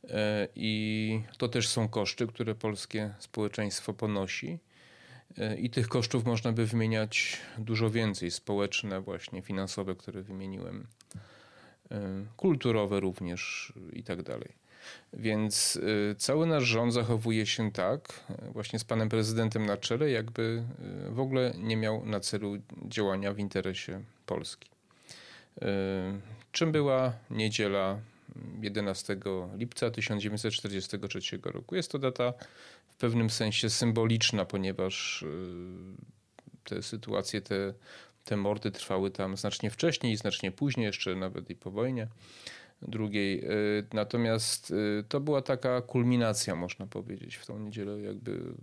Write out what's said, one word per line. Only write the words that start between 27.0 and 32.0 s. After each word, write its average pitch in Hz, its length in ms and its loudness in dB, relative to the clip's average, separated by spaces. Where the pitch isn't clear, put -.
niedziela 104 680 2
jedenastego 98 960 -2
lipca 117 360 -2
tysiąc 107 300 -2
dziewięćset 107 320 -2
czterdziestego 98 540 -4
trzeciego - 440 -4
roku? - 240 -6
Jest 180 160 0
to 147 80 -2
data 123 340 2